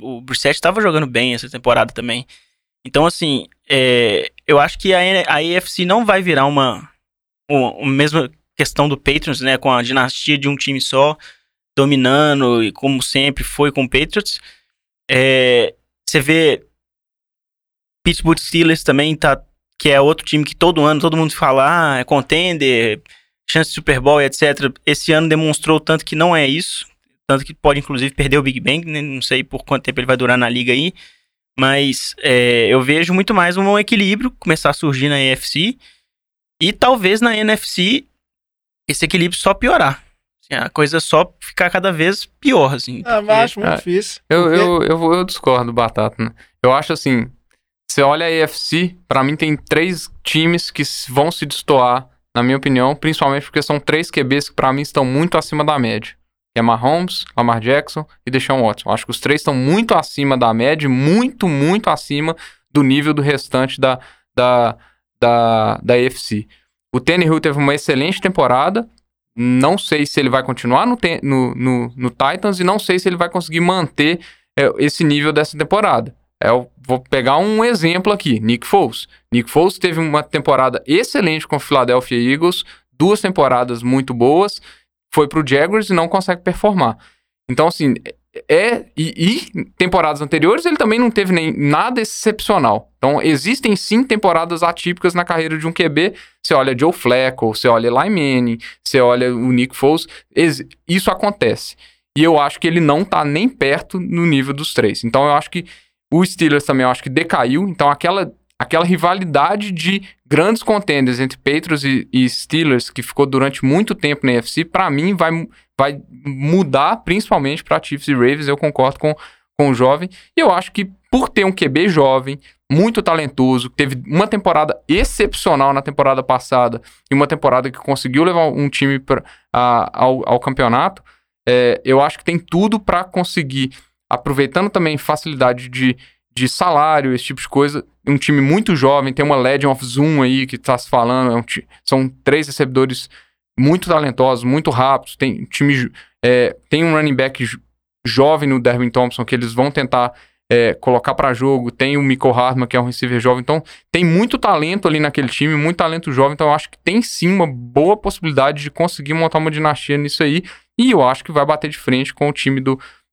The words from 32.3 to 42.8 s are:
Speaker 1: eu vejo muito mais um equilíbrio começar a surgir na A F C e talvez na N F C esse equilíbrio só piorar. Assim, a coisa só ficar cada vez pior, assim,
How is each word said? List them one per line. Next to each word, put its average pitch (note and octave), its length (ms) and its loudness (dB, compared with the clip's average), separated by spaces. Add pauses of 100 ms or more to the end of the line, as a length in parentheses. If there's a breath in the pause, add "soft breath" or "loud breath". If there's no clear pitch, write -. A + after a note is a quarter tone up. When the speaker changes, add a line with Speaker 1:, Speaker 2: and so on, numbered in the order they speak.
Speaker 1:
eu B2+ 120 4
vejo D#3+ 320 0
muito F#3+ 220 0
mais F3+ 240 2
um G3+ 200 2
equilíbrio G#3 600 -2
começar D#3+ 320 0
a C#3 40 -2
surgir C#3+ 360 -2
na C#3+ 60 0
A C#3 40 0
F C3 260 0
C G3 300 -2 (840 soft breath)
e E3 120 0
talvez A3 480 2
na A#3 160 2
N G#3+ 160 0
F - 160 -2
C G#3 360 -2 (840)
esse D3 160 -4
equilíbrio F3 360 -2
só G3 120 2
piorar. D3+ 520 0 (400)
Assim, C3 180 -6
a - 60 -6
coisa D3+ 320 0
só E3 400 0
ficar - 300 -4
cada F#3+ 200 -2
vez F3 340 -2
pior, E3+ 480 0
assim, B2 320 -10